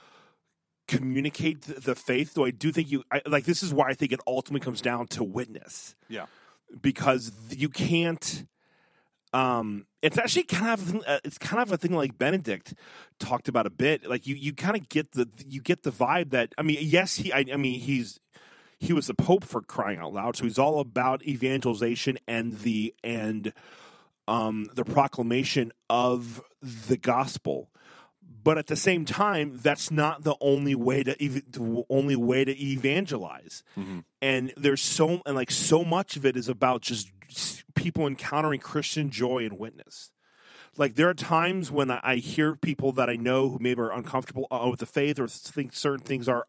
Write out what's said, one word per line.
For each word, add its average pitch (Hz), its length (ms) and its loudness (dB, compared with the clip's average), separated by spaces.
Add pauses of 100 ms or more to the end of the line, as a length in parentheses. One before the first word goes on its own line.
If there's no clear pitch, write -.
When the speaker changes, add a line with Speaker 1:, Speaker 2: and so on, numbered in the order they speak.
(880)
Speaker 1:
communicate 143 760 -2
the, 139 180 -12
the 131 140 0
faith, 147 380 -2
though 143 120 4
I 127 60 0
do 143 200 -2
think 151 200 0
you, 139 200 0
I, 143 140 0
like, 147 200 2
this 170 180 2
is 170 100 -2
why 135 160 4
I 131 40 0
think 131 180 0
it 123 160 -2
ultimately 127 360 -2
comes 120 180 -4
down 120 280 -2
to - 140 -2
witness. 110 720 -8 (120)
Speaker 2:
Yeah. 104 200 -10 (520)
Speaker 1:
Because 131 520 0 (180)
th-, - 100 -10
you - 100 0
can't, 165 760 -2 (880)
um, 117 540 0 (140)
it's 156 160 2
actually 240 260 2
kind 208 300 0
of, 190 220 -4 (120)
uh, 139 160 2
it's 143 140 -10
kind - 240 -2
of 214 100 0
a 180 60 0
thing 175 160 0
like 139 240 0
Benedict 139 580 -2 (440)
talked - 280 -2
about 123 180 2
a 98 60 -4
bit. 127 360 2
Like, 123 200 -2
you, 135 80 -4
you 143 180 -6
kinda 196 260 -2
get 151 340 -2
the, 123 140 2 (200)
you 135 140 -10
get - 220 0
the 143 80 -2
vibe 143 400 0
that, 120 260 0
I 147 40 -4
mean, 151 200 2
yes, 165 340 2
he, 160 180 -4
I, 135 180 2
I 139 60 -2
mean, 131 220 -2
he's, 123 400 -2 (580)
he - 160 0
was 147 140 0
the 117 80 -4
Pope - 280 4
for - 180 -6
crying 101 380 -4
out 82 140 -8
loud, 110 220 -4
so - 80 -4
he's 117 160 0
all 147 200 4
about 127 440 0
evangelization 127 1040 0
and 117 320 -4
the, 110 340 0 (100)
and 107 480 -4 (760)
um, 110 480 0
the 123 100 -2
proclamation 127 840 0 (180)
of 120 520 0 (200)
the 120 360 -2
gospel. 120 720 0 (760)
But 156 160 6
at 147 80 -6
the 151 80 0
same 175 300 2
time, 156 520 0
that's 143 320 2
not 151 340 2
the 151 160 2
only 139 360 4
way 127 280 2
to 131 80 0 (120)
ev-, 135 280 -4
the 117 380 -2
only 135 260 2
way 127 300 4
to 139 180 -2
evangelize. 135 1000 -2 (140)
Speaker 2:
Mm-hmm. 95 220 -8 (220)
Speaker 1:
And 131 340 0
there's 139 260 4
so, 170 440 2
and, 143 100 -2
like, 127 160 -2
so 160 320 4
much 170 320 0
of 139 100 -2
it 127 120 4
is 117 100 -4
about 127 340 2
just 101 300 -4 (180)
s-, - 340 -4 (100)
people 165 320 0
encountering 143 540 0
Christian 151 500 -2
joy 123 360 0
and 101 120 -8
witness. - 540 -14 (640)
Like, 139 180 2
there 156 140 6
are 185 60 2
times 170 560 0
when 139 180 2
I, 123 140 0
I 131 140 2
hear 151 380 2
people 139 380 -2
that 123 160 2
I 120 60 -2
know 127 340 2
who 127 100 -6
maybe 120 220 0
are 113 100 -2
uncomfortable, 127 600 -4
uh, 123 180 0
with 127 100 -2
the 117 60 -6
faith 143 340 0
or 123 80 0
think - 460 -8
certain 139 320 -2
things 127 220 -2
are, 120 220 0